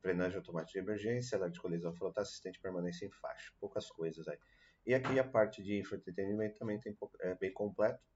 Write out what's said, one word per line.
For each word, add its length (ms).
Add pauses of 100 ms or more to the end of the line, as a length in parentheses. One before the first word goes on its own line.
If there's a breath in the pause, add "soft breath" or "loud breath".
frenagem 360
automática 360
de 120
emergência, 520
alerta 180
de 60
colisão 340
frontal, 280
assistente 320
de 60
permanência 460
em 40
faixa. 500
Poucas 280
coisas 380
aí. 120 (460 soft breath)
E 80
aqui 280
a 40
parte 380
de 160
infoentretenimento 800
também 220
tem 120
pouco, 280
é 160
bem 160
completo. 500 (140)